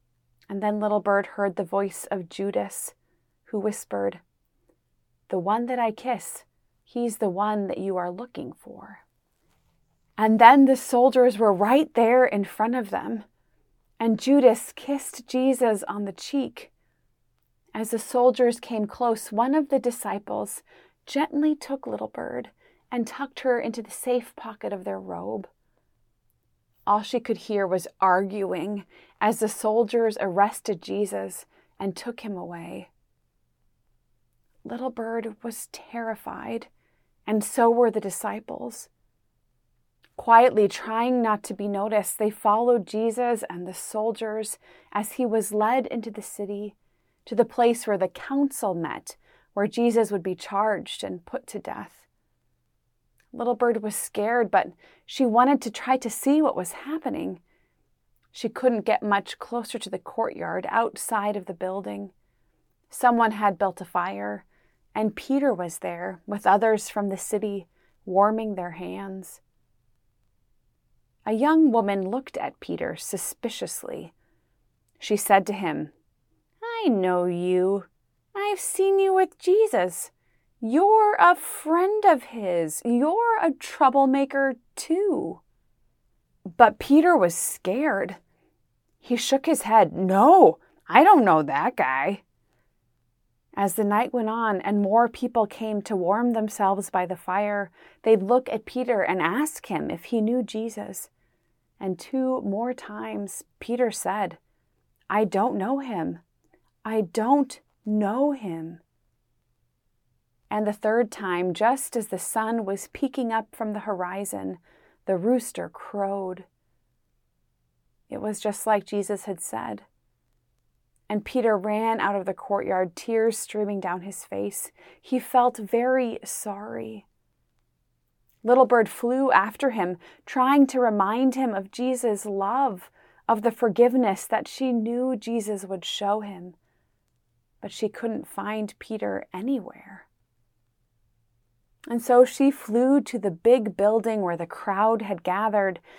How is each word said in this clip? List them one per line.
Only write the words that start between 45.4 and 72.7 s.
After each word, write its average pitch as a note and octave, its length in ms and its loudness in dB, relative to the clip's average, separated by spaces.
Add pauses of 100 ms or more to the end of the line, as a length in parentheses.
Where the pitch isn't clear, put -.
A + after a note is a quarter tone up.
led A3+ 320 2
into A3+ 240 -8
the G#3+ 100 -12
city G3+ 540 -10 (500)
to - 100 -8
the A#3 120 4
place A#3 400 2
where G#3 100 0
the F#3 100 2
council C4+ 680 -2
met, - 420 -8 (380)
where G3+ 120 0
Jesus A3+ 460 2
would G3 100 -2
be F#3 120 -4
charged G3 680 -4
and F#3 220 -10
put - 220 -10
to - 120 -12
death. - 480 -14 (1300)
Little A#3+ 220 -2
Bird A3+ 280 2
was G#3+ 140 -6
scared, A3 540 -2
but F3+ 220 2 (340)
she - 180 0
wanted B3+ 380 4
to A3+ 80 -8
try C4 260 -2
to B3+ 140 -6
see D4 320 2
what D4 120 2
was F3+ 180 -8
happening. G#3 680 -8 (880)
She - 200 -6
couldn't A#3 340 0
get - 180 0
much G3+ 360 -2
closer A#3 400 -8
to G#3+ 100 -10
the F#3 100 -8
courtyard F3+ 720 -6
outside G#3 640 -2
of G3 120 -8
the F#3+ 80 -10
building. G3 560 -8 (800)
Someone A#3 400 2
had G#3 260 0
built F#3 240 -2
a F3 60 -12
fire, G3 580 -6 (500)
and G#3+ 220 -2
Peter C4+ 380 0
was F3 240 -8
there F3+ 480 -8
with G#3 200 -4
others G#3+ 440 4
from G3+ 180 -4
the F#3+ 80 -4
city G3+ 520 -6 (360)
warming G#3 500 2
their F3 180 -8
hands. F#3 680 -12 (1900)
A G#3+ 60 -2
young D4 380 4
woman G3 400 0
looked C4 280 -8
at - 220 -8
Peter - 360 -6